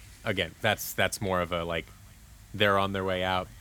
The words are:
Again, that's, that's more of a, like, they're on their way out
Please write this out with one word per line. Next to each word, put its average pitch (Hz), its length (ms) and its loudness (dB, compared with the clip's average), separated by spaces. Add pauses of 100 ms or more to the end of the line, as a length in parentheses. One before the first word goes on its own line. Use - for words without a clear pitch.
(260)
Again, 92 260 -2 (100)
that's, - 320 0
that's 98 280 0
more 92 200 2
of 85 120 -4
a, 85 100 0
like, 82 220 -4 (680)
they're 98 260 4
on 98 140 2
their 95 120 0
way 92 180 0
out 92 240 0 (140)